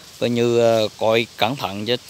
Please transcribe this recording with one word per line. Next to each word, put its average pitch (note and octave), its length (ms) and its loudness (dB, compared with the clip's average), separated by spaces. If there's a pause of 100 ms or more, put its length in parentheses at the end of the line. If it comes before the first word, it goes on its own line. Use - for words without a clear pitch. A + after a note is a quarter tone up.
(200)
coi A#2+ 100 0
như, A#2+ 280 2
ờ, A2+ 300 2 (100)
coi A2+ 280 0 (100)
cẩn A#2 200 -2
thận G#2 300 -8
chứ A#2+ 100 -2 (140)